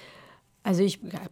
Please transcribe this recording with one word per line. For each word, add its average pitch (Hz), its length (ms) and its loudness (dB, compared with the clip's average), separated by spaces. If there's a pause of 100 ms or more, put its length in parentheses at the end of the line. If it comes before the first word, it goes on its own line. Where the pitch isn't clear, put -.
(640)
Also 190 200 2
ich - 160 0 (140)
habe - 180 -10